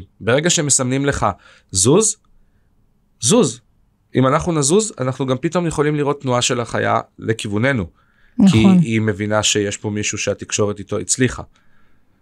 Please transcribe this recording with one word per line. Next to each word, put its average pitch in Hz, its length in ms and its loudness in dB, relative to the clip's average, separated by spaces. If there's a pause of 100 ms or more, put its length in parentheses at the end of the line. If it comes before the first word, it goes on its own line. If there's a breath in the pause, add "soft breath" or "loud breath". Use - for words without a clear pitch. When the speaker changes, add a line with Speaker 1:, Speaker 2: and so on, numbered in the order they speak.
(200)
Speaker 1:
ברגע 139 300 0
שמסמנים 139 560 0
לך 135 200 -2 (440 soft breath)
זוז, 123 460 2 (1040)
זוז. 156 400 2 (540)
אם 127 120 4
אנחנו 156 260 0
נזוז, 165 460 0
אנחנו 139 280 -4
גם 131 100 0
פתאום 170 300 -2
יכולים 151 300 -2
לראות 143 240 -2
תנועה 123 220 -2
של 120 180 -2
החיה 110 400 -2 (180)
לכיווננו. 107 680 -2 (520)
Speaker 2:
נכון. 185 420 6
Speaker 1:
כי 139 80 2
היא 113 120 0
מבינה 107 420 0
שיש 101 340 0
פה 110 140 -6
מישהו 104 280 -6
שהתקשורת 101 600 -4
איתו 101 200 -8
הצליחה. 117 440 -2 (800)